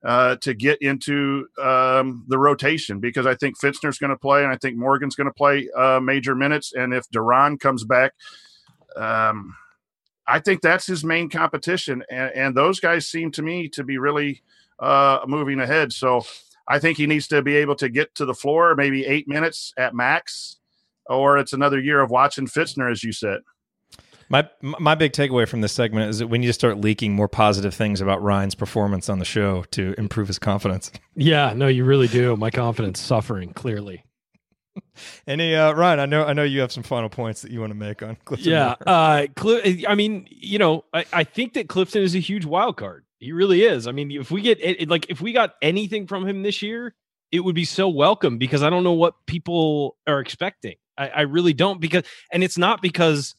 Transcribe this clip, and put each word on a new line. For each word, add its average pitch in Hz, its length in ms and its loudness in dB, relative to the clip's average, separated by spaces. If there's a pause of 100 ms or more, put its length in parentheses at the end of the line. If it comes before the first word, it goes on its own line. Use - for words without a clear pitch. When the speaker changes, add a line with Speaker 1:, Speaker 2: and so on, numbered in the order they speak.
Speaker 1:
uh, 123 320 2
to 131 180 -6
get 135 260 0
into, 139 680 -2 (120)
um, 131 680 2
the 131 100 0
rotation, 143 600 0
because 120 260 -2
I 127 80 2
think 127 240 -4
Fitzner's 139 400 -2
gonna 139 180 -2
play, 139 280 2
and 135 80 0
I 127 60 -4
think 127 180 -6
Morgan's 135 400 0
gonna 139 160 -2
play, 143 440 2
uh, 131 220 4
major 131 380 0
minutes. 143 360 -2
And 127 220 -2
if 127 160 -2
Deron 127 480 4
comes 131 240 0
back, 127 300 2 (840)
um, 110 600 -2 (680)
I 131 140 2
think 190 220 0
that's 170 240 2
his 170 180 -6
main 165 240 -2
competition, 160 840 -4
and, 127 240 -6
and 131 220 -2
those 170 240 2
guys 170 260 0
seem 165 260 -6
to 156 100 -8
me 165 280 -6
to 143 140 -8
be 135 140 -6
really, 143 440 -2 (360)
uh, 139 480 4
moving 139 340 -2
ahead. 139 320 0
So 127 320 0 (420)
I 139 120 2
think 156 200 0
he 151 80 0
needs 151 220 0
to 147 140 2
be 143 140 2
able 143 200 2
to 139 120 -2
get 139 280 -2
to 147 80 -4
the 127 100 -4
floor 165 400 2
maybe 139 320 0
eight 143 220 -2
minutes 156 480 -4
at 127 180 -2
max, 131 640 -4 (500)
or 139 320 4
it's 135 140 -2
another 139 260 0
year 143 220 0
of 127 100 2
watching 135 360 2
Fitzner, 127 440 -4
as 113 140 -6
you 113 80 -6
said. 104 280 -6 (880)
Speaker 2:
My, 151 180 2 (140)
m-, 139 180 -8
my 156 140 4
big 156 180 2
takeaway 127 340 2
from 117 140 -4
this 104 120 0
segment 110 360 -2
is 107 100 -4
that 113 100 -4
we 117 100 0
need 123 80 0
to 120 80 2
start 110 240 2
leaking 107 340 0
more 101 160 2
positive 101 460 2
things 104 260 -2
about 98 220 0
Ryan's 98 320 0
performance 101 560 -2
on 98 80 -2
the 90 80 -2
show 98 460 0
to 95 260 -4
improve 104 300 -4
his 98 100 -6
confidence. 98 520 -4 (240)
Speaker 3:
Yeah, 147 400 2
no, 131 140 0
you 127 160 2
really 131 240 4
do. 123 280 2
My 110 140 -2
confidence 117 480 -2
suffering, 104 540 -2
clearly. 101 500 -8 (1200)
Speaker 2:
Any, 160 280 0
uh, 156 180 6
Ryan, 160 280 4
I 139 60 0
know, 151 180 2
I 147 80 0
know 147 100 2
you 139 180 0
have 127 120 -2
some 123 100 -12
final 117 260 -4
points 110 340 -6
that - 80 -16
you 117 100 -8
wanna 107 140 -8
make 104 280 -10
on 113 220 -12
Clifton 143 260 -2
Speaker 3:
Yeah, 139 240 2 (120)
Speaker 2:
Moore. 190 80 4
Speaker 3:
uh, 156 320 4 (120)
Cl-, 202 500 2
I 208 60 4
mean, 208 360 -2
you 202 280 -6
know, 160 340 2
I, 165 200 -2
I 170 120 2
think 233 300 -6
that 208 140 -4
Clifton 190 340 0
is 180 120 0
a 190 40 0
huge 190 260 -6
wild 180 320 0
card. 92 280 -14 (140)
He 123 140 -14
really 185 300 4
is. 151 240 2
I 120 60 -6
mean, 143 180 -6
if 143 200 -8
we 185 120 -2
get, 220 180 2
it, 170 220 -2
it, 156 60 -4
like, 165 200 0
if 147 120 -8
we 220 120 -6
got 226 300 2
anything 196 440 -2
from 185 220 -6
him 196 140 -6
this 202 180 -4
year, 233 340 -10 (380)
it 175 80 2
would 180 140 -2
be 170 100 0
so 190 240 -2
welcome, 156 500 2
because 135 240 0
I 151 80 4
don't 180 140 0
know 180 80 4
what 165 220 2 (120)
people 156 680 -2 (100)
are 143 140 0
expecting. 131 540 -8 (240)
I, 139 100 -4
I 123 140 -2
really 160 300 2
don't, 175 280 2
because, 165 240 0 (280)
and 175 120 2
it's 175 140 -4
not 196 240 2
because 160 560 0